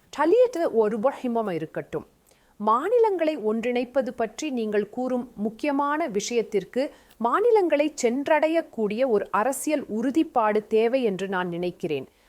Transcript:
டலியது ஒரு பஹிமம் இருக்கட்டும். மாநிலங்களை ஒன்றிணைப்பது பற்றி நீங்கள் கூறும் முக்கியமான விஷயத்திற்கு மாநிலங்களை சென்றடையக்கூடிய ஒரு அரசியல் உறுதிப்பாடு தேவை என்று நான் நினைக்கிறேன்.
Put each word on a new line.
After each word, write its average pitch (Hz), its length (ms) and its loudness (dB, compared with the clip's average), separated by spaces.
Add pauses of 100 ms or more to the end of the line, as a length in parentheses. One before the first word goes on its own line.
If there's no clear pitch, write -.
டலியது 339 680 2
ஒரு 220 240 2
பஹிமம் 233 520 -2
இருக்கட்டும். 160 560 -8 (500)
மாநிலங்களை 320 800 2
ஒன்றிணைப்பது 240 720 -2
பற்றி 247 400 -6
நீங்கள் 214 400 -2
கூறும் 247 460 -4
முக்கியமான 285 720 -2
விஷயத்திற்கு 220 880 -2 (240)
மாநிலங்களை 311 840 2
சென்றடையக்கூடிய 277 1040 0
ஒரு 208 240 0
அரசியல் 262 560 0
உறுதிப்பாடு 226 800 0
தேவை 226 360 2
என்று 196 240 -2
நான் 180 220 -2
நினைக்கிறேன். 170 580 -4 (220)